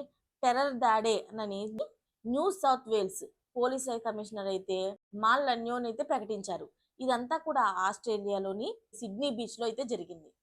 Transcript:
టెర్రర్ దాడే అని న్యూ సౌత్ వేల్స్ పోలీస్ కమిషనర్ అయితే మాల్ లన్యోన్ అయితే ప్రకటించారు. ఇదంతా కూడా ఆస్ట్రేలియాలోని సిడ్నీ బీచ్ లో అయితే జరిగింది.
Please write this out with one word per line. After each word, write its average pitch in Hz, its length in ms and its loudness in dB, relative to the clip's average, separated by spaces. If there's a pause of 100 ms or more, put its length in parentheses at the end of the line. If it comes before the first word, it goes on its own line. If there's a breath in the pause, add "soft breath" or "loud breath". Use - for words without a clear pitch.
(440)
టెర్రర్ 262 300 4
దాడే 220 440 4 (160)
అని 202 280 -4 (640)
న్యూ 269 260 2
సౌత్ 262 380 4
వేల్స్ 202 340 0 (300)
పోలీస్ 254 340 0 (140)
కమిషనర్ 214 460 -4
అయితే 190 300 0 (380)
మాల్ 233 300 4
లన్యోన్ 240 400 0
అయితే 233 180 -2
ప్రకటించారు. 202 640 -2 (320)
ఇదంతా 254 380 0
కూడా 294 260 2 (160)
ఆస్ట్రేలియాలోని 202 920 0 (240)
సిడ్నీ 240 380 -4
బీచ్ 220 260 -6
లో 233 80 -2
అయితే 226 180 -2
జరిగింది. 175 460 -6 (140)